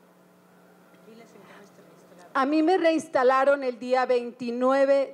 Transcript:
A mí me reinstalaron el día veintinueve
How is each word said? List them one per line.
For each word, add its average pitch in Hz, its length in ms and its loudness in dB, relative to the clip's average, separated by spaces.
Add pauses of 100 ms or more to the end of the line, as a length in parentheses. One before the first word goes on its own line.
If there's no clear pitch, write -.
(2250)
A 269 120 -2
mí 311 180 0
me 359 140 2
reinstalaron 277 880 0
el 247 140 -6
día 247 260 -2
veintinueve 254 1080 -2